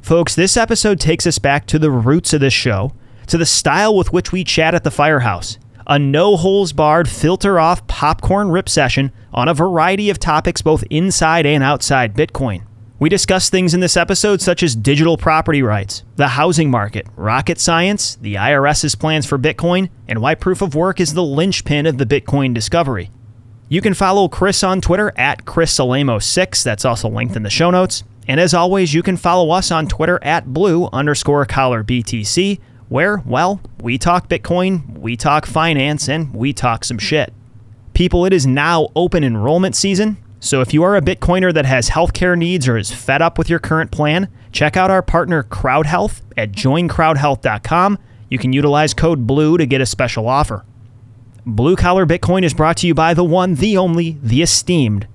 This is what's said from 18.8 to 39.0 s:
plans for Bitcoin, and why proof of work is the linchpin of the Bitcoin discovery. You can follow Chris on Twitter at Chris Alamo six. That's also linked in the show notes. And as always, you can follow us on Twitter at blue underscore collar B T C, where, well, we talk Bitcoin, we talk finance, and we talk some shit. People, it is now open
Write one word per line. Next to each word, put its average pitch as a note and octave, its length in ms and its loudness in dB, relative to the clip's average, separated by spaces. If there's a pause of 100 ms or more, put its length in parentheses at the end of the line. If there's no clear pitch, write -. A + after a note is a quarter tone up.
plans D#3 300 -2
for D3 140 -2
Bitcoin, E3+ 500 0 (180)
and A2+ 140 -4
why C#3 140 0
proof F#3 260 -2
of F3 140 -2
work F3+ 260 0
is D3+ 140 -2
the F3+ 80 0
linchpin D3+ 640 0
of F#3+ 100 0
the C3 80 0
Bitcoin C3+ 480 0
discovery. A#2 580 -2 (600)
You E3 100 0
can G3+ 140 2
follow F#3+ 340 2
Chris - 340 0
on F#3 200 0
Twitter G3+ 340 0
at - 300 -2
Chris - 340 0
Alamo C3 380 0
six. - 440 -2
That's A2 220 -4
also A#2 240 0
linked A2 280 -4
in A2 60 -4
the G#2 60 -6
show E3 220 2
notes. F#3 340 0 (240)
And D#3+ 100 0
as F#3 140 2
always, F3+ 400 2
you D#3+ 100 0
can F#3 140 -2
follow F3 340 0
us F3+ 200 0
on D#3+ 160 -2
Twitter E3+ 340 -2
at D3 320 -4
blue E3+ 400 0
underscore C#3+ 540 0
collar B2+ 360 -2
B A#2+ 200 -2
T A2+ 200 -6
C, F#3+ 380 -2 (300)
where, F3 340 -2
well, D3+ 380 -2 (180)
we A#2+ 160 -4
talk E3+ 320 0
Bitcoin, F3+ 720 -2
we A#2 180 -6
talk D3 300 0
finance, D3+ 600 -2
and D3 280 -4
we B2+ 180 -2
talk A#2 320 -2
some B2 140 -6
shit. C#3 340 -2 (640)
People, F3+ 320 2
it F#3+ 80 4
is D3 120 2
now D3+ 480 2
open E3+ 300 0